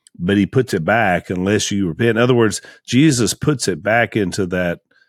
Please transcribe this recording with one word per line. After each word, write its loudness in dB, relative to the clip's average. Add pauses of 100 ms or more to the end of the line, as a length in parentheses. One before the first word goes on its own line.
(180)
but 0
he 2
puts -2
it -2
back, 0
"Unless -2
you -2
repent." 0
In 2
other 2
words, 2 (260)
Jesus 2
puts -2
it -6
back 0
into -2
that, -4 (280)